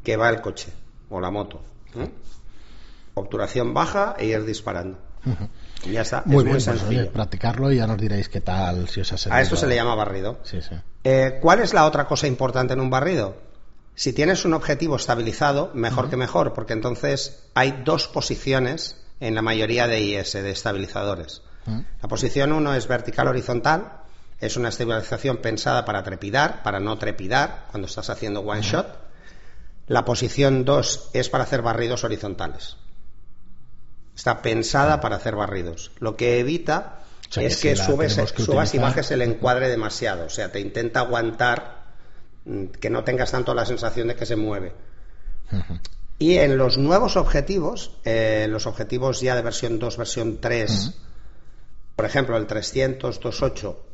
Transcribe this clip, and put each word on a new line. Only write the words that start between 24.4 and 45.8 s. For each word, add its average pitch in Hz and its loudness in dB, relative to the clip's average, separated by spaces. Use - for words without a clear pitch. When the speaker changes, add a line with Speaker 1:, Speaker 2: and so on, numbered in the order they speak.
Speaker 1:
es 113 -2
una 120 0
estabilización 117 -2
pensada 117 0
para 101 -2
trepidar, 101 0
para 98 0
no 107 -2
trepidar 107 0
cuando 95 -6
estás - -6
haciendo 104 -4
one 104 -2
Speaker 2:
Ujú. 104 0
Speaker 1:
shot. - -2
La 120 4
posición 127 2
dos - 2
es 127 2
para 127 2
hacer 127 0
barridos 117 0
horizontales. 98 -4
Está 117 0
pensada 139 4
Speaker 2:
Ujú. 143 -2
Speaker 1:
para 104 0
hacer 107 -2
barridos. 95 -4
Lo 110 -2
que 120 4
evita 147 -2
Speaker 2:
O - -8
sea, 127 0
Speaker 1:
es 120 2
Speaker 2:
que 151 2
Speaker 1:
que 135 6
Speaker 2:
si 101 2
la - 2
Speaker 1:
subes, 147 4
Speaker 2:
tenemos - 2
que 113 2
Speaker 1:
subas 143 4
y 139 2
Speaker 2:
utilizar. 131 6
Speaker 1:
bajes 139 0
el 127 2
encuadre 123 4
demasiado. 107 0
O - -6
sea, 98 -4
te 101 -4
intenta 117 -2
aguantar, 117 0
mm, 98 -4
que 110 -2
no 117 0
tengas 127 2
tanto 127 0
la 117 2
sensación 117 0
de - 0
que 117 -2
se 117 0
mueve. 101 -2
Speaker 2:
Ujú. 92 0